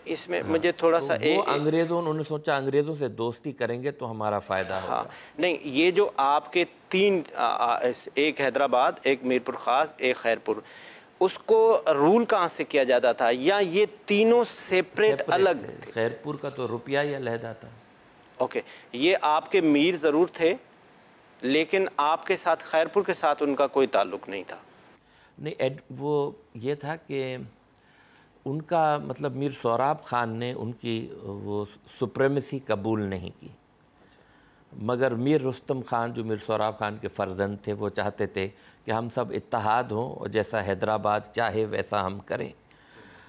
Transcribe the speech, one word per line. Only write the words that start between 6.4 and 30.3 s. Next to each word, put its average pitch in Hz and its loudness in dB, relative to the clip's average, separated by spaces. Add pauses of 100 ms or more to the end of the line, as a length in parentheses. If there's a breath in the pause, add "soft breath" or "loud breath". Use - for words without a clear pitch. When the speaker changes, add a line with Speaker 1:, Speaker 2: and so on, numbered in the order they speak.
Speaker 1:
तीन, 190 0 (120)
आ, 120 0
आ, 117 0
इस, - -4 (100)
एक 143 0
हैदराबाद, 135 2
एक 131 2
मीरपुर 127 0
ख़ास, 143 0
एक 127 0
खैरपुर, 107 -2 (560 loud breath)
उसको 220 4
रूल 160 6
कहाँ 190 2
से 160 -6
किया 139 2
जाता 123 4
था 117 2
या 139 2
ये 196 2
तीनों 226 4
सेपरेट 185 0
Speaker 2:
सेपरेट 214 -2
Speaker 1:
अलग 175 4
Speaker 2:
थे। - -10
Speaker 1:
थे? - -14
Speaker 2:
खैरपुर 117 -2
का 139 -8
तो 131 -4
रुपया 120 -2
ही 147 -2
अलहदा 117 -6
था। 120 -18 (760)
Speaker 1:
ओके, 123 -2 (320 loud breath)
ये 151 4
आपके 156 2
मीर 156 4
ज़रूर 156 4 (100)
थे, 175 4 (840)
लेकिन 160 2 (120)
आपके 160 0
साथ, 165 0
खैरपुर 160 0
के 185 -2
साथ 151 0
उनका 143 2
कोई 135 4
ताल्लुक 98 0
नहीं 98 -8
था? - -16 (800 soft breath)
Speaker 2:
नहीं, 151 -8
एड-, 139 -2 (120)
वो 143 -2 (200)
ये 131 -4
था 147 -8
कि 131 -8 (960 soft breath)
उनका, 156 0
मतलब, 143 -6
मीर 135 -2
सोराब 127 0
ख़ान 117 -2